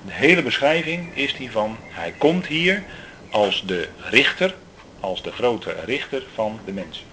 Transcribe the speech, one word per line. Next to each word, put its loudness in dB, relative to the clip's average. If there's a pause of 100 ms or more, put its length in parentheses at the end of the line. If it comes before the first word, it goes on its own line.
de -12
hele 6
beschrijving 0
is -2
die -10
van, 0
hij -8
komt 4
hier 2 (460)
als 4
de -2
richter, 2 (440)
als -4
de -6
grote 0 (140)
richter -4 (100)
van -2
de -8
mensen. -8